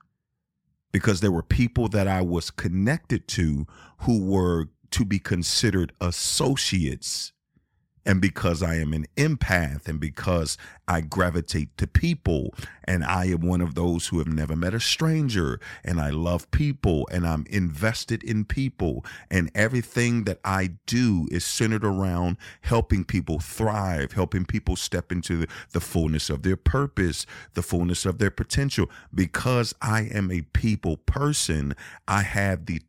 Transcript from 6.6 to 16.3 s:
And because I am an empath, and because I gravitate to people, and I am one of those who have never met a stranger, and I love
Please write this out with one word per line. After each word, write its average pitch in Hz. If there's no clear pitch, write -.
And 95
because 87
I 85
am 78
an 78
empath, 90
and 78
because 80
I 85
gravitate 82
to -
people, 92
and 90
I 92
am 85
one 90
of 82
those 85
who 87
have 78
never 78
met 87
a 117
stranger, 131
and 85
I 73
love 85